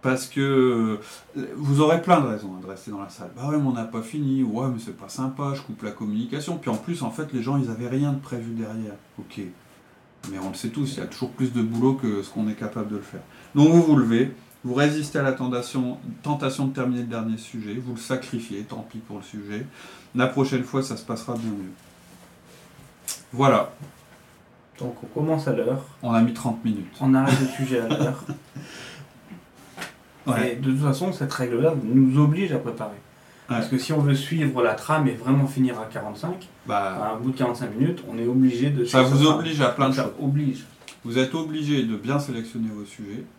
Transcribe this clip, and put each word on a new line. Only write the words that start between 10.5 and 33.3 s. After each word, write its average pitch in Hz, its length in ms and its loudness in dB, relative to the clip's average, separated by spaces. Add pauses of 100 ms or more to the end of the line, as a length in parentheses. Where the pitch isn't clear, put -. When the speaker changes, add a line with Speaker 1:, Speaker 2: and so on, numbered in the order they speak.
Speaker 1:
le 90 40 -10
sait - 140 -6
tous, 135 260 -4
il - 40 -8
y - 40 -8
a - 40 -8
toujours - 240 -6
plus 127 220 -2
de 120 100 0
boulot 117 320 2
que 110 280 -2
ce - 80 -10
qu'on 107 180 -2
est 107 60 -2
capable 107 360 -6
de 104 60 -4
le 98 60 -6
faire. - 180 -14 (360)
Donc 151 140 8
vous 170 120 10
vous 156 140 8
levez, 120 360 4 (320)
vous 123 100 -4
résistez 147 440 2
à 143 40 0
la 135 100 2
tentation, 127 680 -4 (240)
tentation 143 440 -2
de 135 60 0
terminer 127 300 -2
le 120 60 -6
dernier 113 300 -4
sujet, 107 360 -8
vous 123 200 -8
le 113 60 -10
sacrifiez, 113 640 -6
tant 113 260 -12
pis 110 100 -14
pour 104 180 -14
le 98 80 -12
sujet. 104 420 -10 (480)
La 127 140 2
prochaine 135 340 0
fois, 131 200 -2
ça 120 140 -6
se - 80 -14
passera 117 300 -8
bien 113 160 -6
mieux. 95 220 -8 (1600)
Voilà. 123 400 4 (1080)
Speaker 2:
Donc 123 240 -8
on - 40 -14
commence 151 420 -2
à 135 40 2
l'heure. 123 320 0 (180)
Speaker 1:
On 120 100 -2
a 113 100 6
mis 117 120 4
trente 113 300 -4
minutes. 98 360 -2
Speaker 2:
On 135 140 6
arrête 131 260 4
le 131 60 2
sujet 127 340 -2
à 113 80 -2
l'heure. 143 400 0
Speaker 1:
<laughs> 151 60 -8 (1900)
Ouais. 120 260 2
Speaker 2:
Et 120 40 -4
de 135 140 0
toute 135 100 2
façon, 147 320 2
cette 139 200 -4
règle-là 131 500 2
nous 131 380 6
oblige 160 320 4
à 123 60 0
préparer. 110 320 -6
Speaker 1:
Ouais. - 680 -10